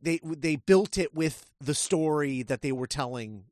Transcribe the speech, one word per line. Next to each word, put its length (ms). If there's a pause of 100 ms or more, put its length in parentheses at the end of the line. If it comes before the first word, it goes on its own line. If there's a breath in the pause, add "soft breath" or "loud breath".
they, 220
they 320
built 420
it 160
with 340 (120)
the 140
story 680
that 180
they 120
were 160
telling, 640